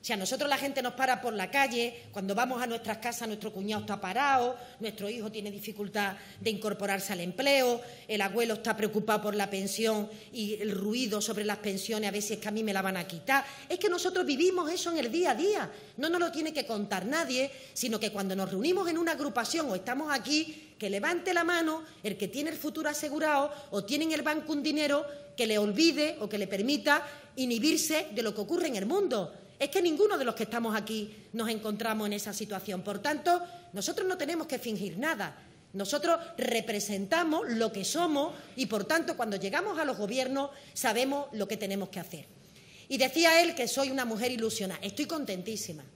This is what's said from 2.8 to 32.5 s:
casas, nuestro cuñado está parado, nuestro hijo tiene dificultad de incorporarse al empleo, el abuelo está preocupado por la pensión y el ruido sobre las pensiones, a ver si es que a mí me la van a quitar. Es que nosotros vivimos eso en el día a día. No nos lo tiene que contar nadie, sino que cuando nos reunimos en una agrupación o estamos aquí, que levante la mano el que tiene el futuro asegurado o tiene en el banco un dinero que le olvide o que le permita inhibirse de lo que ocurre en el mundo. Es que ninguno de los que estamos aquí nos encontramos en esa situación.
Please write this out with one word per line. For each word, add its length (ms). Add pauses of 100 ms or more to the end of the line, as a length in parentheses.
casas, 300
nuestro 240
cuñado 300
está 180
parado, 560 (240)
nuestro 300
hijo 200
tiene 200
dificultad 680 (240)
de 80
incorporarse 640
al 80
empleo, 640 (260)
el 140
abuelo 320
está 200
preocupado 460
por 140
la 160
pensión 580 (240)
y 220
el 160
ruido 500
sobre 240
las 140
pensiones, 500
a 40
ver 100
si 100
es 60
que 100
a 20
mí 140
me 80
la 80
van 160
a 100
quitar. 380 (240)
Es 100
que 120
nosotros 340
vivimos 480
eso 180
en 60
el 160
día 200
a 20
día. 360 (280)
No 100
nos 100
lo 140
tiene 220
que 100
contar 400
nadie, 460 (240)
sino 260
que 100
cuando 240
nos 160
reunimos 380
en 80
una 160
agrupación 560
o 60
estamos 360
aquí, 580 (100)
que 100
levante 460
la 100
mano 400 (180)
el 140
que 120
tiene 200
el 80
futuro 320
asegurado 640 (180)
o 140
tiene 220
en 60
el 100
banco 320
un 80
dinero 420 (320)
que 100
le 120
olvide 640
o 80
que 100
le 80
permita 600 (300)
inhibirse 760
de 100
lo 120
que 60
ocurre 280
en 80
el 100
mundo. 480 (240)
Es 100
que 140
ninguno 340
de 80
los 100
que 100
estamos 300
aquí 400 (200)
nos 160
encontramos 560
en 80
esa 180
situación. 480